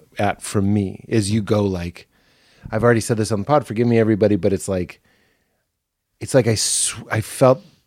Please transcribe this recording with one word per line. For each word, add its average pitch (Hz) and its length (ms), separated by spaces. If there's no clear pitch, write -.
at 101 240
for - 220
me, 101 440
is 104 240
you 110 120
go 104 200
like, 90 440
I've 113 140
already 120 160
said 110 180
this 107 140
on 104 80
the 98 60
pod, 147 200
forgive 117 220
me, 117 100
everybody, 107 380
but 95 180
it's - 140
like, 90 340
it's - 140
like 127 140
I 113 80
sw-, - 540
I 110 120
felt 135 400